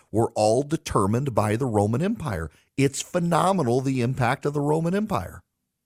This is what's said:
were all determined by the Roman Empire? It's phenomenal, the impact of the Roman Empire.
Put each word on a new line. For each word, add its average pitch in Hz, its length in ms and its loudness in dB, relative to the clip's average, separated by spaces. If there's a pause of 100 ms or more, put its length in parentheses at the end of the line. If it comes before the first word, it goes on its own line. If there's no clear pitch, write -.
(100)
were 113 220 2
all 110 300 4
determined 131 720 -2
by 104 220 2
the 131 100 -2
Roman 110 360 2
Empire? 139 480 -4 (260)
It's 135 240 0
phenomenal, 170 800 0
the 131 220 0
impact 127 420 0
of 147 80 -2
the 147 80 -4
Roman 165 340 0
Empire. 170 480 -6 (440)